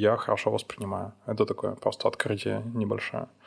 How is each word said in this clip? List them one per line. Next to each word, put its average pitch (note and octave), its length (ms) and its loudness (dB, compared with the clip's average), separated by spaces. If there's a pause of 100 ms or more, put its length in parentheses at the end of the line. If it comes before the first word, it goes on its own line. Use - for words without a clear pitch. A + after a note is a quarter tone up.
я G#2 160 6
хорошо A2 340 0
воспринимаю. G2 640 -4 (140)
Это A2 200 2
такое G#2 280 -2
просто - 340 0
открытие G#2 540 -2 (120)
небольшое. G#2 540 -2 (180)